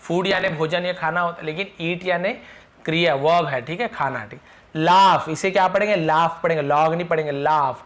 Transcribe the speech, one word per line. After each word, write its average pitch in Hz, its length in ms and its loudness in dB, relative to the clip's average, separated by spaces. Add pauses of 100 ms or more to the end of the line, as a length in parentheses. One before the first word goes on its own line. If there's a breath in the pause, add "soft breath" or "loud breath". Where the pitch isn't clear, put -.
फूड 180 260 -2
यानी 190 220 0
भोजन 160 360 -4
या 180 80 -4
खाना 165 280 -4
होता 170 180 -4
है, - 60 -14
लेकिन 160 220 -6 (140)
ईट 175 240 -6
यानी 180 280 -2 (520 loud breath)
क्रिया, 165 300 0
वर्ब 156 320 2
है, 139 140 -4
ठीक 160 200 -8
है, 240 60 -2
खाना, 131 380 -6
ठीक। 123 140 -18 (360 loud breath)
लाफ, 175 540 6
इसे 165 220 -2
क्या 190 160 2
पढ़ेंगे, 202 280 2
लाफ 160 480 2
पढ़ेंगे, 165 180 0
लॉग 147 320 2
नहीं 170 140 -4
पढ़ेंगे, 156 240 -2
लाफ 143 540 0